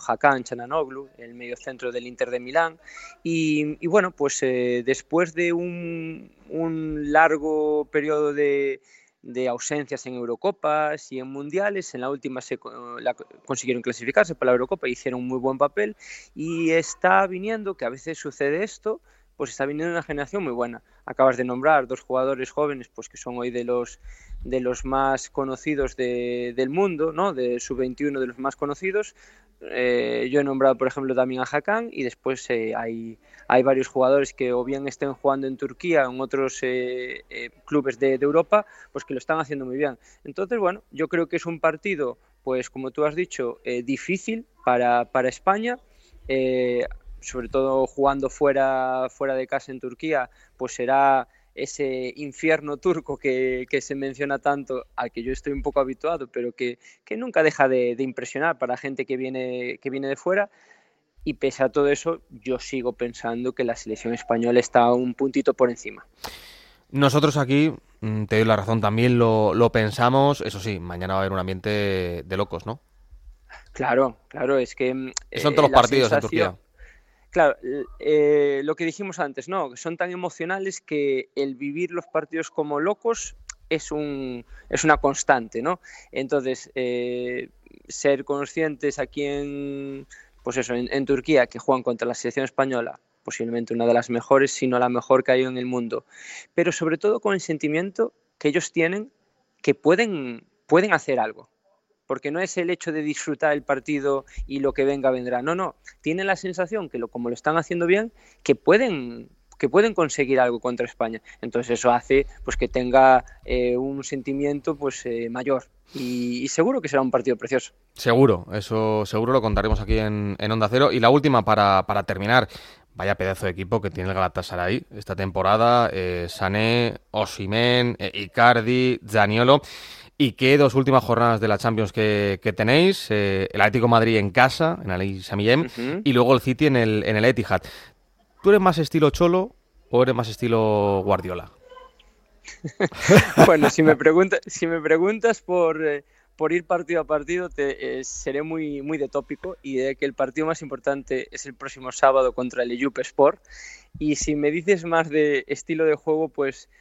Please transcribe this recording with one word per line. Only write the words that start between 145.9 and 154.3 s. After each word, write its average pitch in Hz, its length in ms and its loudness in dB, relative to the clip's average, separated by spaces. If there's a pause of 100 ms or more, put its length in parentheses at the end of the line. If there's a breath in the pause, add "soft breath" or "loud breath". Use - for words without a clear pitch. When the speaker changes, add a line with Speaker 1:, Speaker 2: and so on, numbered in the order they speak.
Speaker 1:
por 156 180 -2
ir 175 120 -2
partido 170 360 -2
a - 40 -2
partido, 156 440 -4
te, 131 500 -4
eh, 135 40 -8
seré 139 400 -6
muy, 156 380 -6
muy 151 160 -4
de 139 120 -4
tópico 147 520 -8
y 135 160 -6
diré 135 180 -2
que 139 100 -6
el 135 80 -4
partido 139 340 -2
más 160 140 -4
importante 135 720 -6
es - 140 -14
el 139 80 -14
próximo 131 380 -14
sábado 135 420 4
contra 123 300 -4
el 120 80 -6
Ejup 123 280 -4
Sport. - 400 2 (600 loud breath)
Y 151 160 0
si 151 200 -2